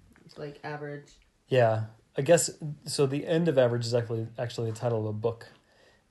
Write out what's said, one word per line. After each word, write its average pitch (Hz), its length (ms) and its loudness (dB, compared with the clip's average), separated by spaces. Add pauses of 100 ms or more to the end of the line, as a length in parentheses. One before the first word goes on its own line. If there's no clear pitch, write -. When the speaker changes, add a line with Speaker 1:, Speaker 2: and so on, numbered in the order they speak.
(260)
Speaker 1:
It's, - 120 -20
like, 147 260 -12
average. 147 480 -12 (380)
Speaker 2:
Yeah. 113 360 4 (320)
I 143 40 -2
guess, 165 280 4 (360)
so 147 200 0
the 139 220 -4
end 165 220 2
of 139 80 2
average 120 280 4
is 117 80 -2
actually, 113 340 -2 (100)
actually 117 340 -6
the 104 60 -12
title 117 240 -2
of 107 60 -4
a 107 60 -6
book. 113 340 -4 (640)